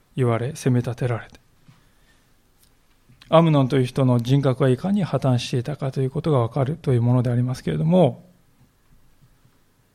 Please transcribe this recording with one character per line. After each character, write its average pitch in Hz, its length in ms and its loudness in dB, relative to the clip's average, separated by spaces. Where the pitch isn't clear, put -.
言 127 100 0
わ 117 120 0
れ、 131 180 -6
責 - 140 -2
め 123 100 2
立 120 160 -8
て 131 120 -4
ら 117 120 -4
れ - 80 -20
て。 - 100 -20
ア 156 120 8
ム 160 100 4
ノ 143 100 4
ン 127 60 0
と 139 100 0
い 127 40 2
う - 20 2
人 131 220 0
の 123 140 2
人 135 220 2
格 139 220 0
は 131 60 4
い 123 60 2
か 185 140 -6
に 202 140 0
破 139 140 -4
綻 127 200 0
し - 120 -6
て 131 80 -2
い 117 40 -2
た 143 140 -8
か 135 160 -6
と 139 80 -6
い 131 60 -2
う 131 40 -4
こ 147 100 -6
と 160 120 -2
が 127 80 2
わ 113 80 -2
か 139 160 -2
る 156 120 -4
と - 160 -2
い 120 40 2
う 113 60 2
も 120 120 2
の 123 80 2
で 123 80 -2
あ 120 60 -2
り 123 60 0
ま 127 120 -2
す - 80 -12
け 170 80 -6
れ 160 60 -4
ど 156 80 -2
も、 160 440 2